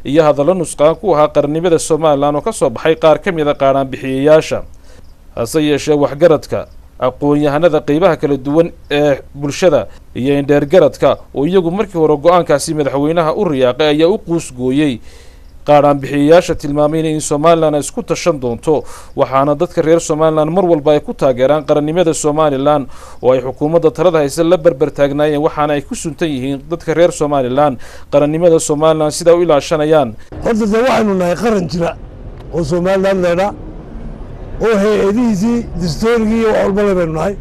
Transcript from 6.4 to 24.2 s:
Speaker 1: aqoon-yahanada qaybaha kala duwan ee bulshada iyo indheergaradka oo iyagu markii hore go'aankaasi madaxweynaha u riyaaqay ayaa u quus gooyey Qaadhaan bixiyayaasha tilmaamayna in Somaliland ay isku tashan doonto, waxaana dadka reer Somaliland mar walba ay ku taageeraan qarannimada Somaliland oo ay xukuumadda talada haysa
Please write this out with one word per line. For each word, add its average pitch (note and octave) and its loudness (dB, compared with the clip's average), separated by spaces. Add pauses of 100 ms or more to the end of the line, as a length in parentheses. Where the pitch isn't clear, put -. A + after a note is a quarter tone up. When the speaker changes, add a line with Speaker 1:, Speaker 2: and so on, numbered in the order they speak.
Speaker 1:
aqoon-yahanada D3 0
qaybaha D#3+ 2
kala C#3+ -2
duwan C#3+ 0 (200)
ee D3 2 (160)
bulshada C#3+ 0 (260)
iyo C#3+ 0
indheergaradka C#3+ 2 (160)
oo C#3 -2
iyagu F3 0
markii G3 -4
hore D3+ 2
go'aankaasi E3 2
madaxweynaha D3+ 0
u G#3 -2
riyaaqay C3+ 0
ayaa D3+ 2
u G#3 0
quus E3 -6
gooyey B2+ -2 (680)
Qaadhaan D3 4
bixiyayaasha D3 2
tilmaamayna D3+ -2
in D#3 -4
Somaliland D#3 2
ay C#3+ -2
isku - -8
tashan E3 -2
doonto, B2 -2 (340)
waxaana C3+ 0
dadka E3+ -4
reer D#3+ 4
Somaliland D#3 0
mar F#3 0
walba D#3 2
ay D3 2
ku B3 -10
taageeraan C3+ 2
qarannimada D3+ 0
Somaliland D3 0 (340)
oo A#2+ 2
ay C3+ 2
xukuumadda D3+ 0
talada E3 0
haysa C#3+ -2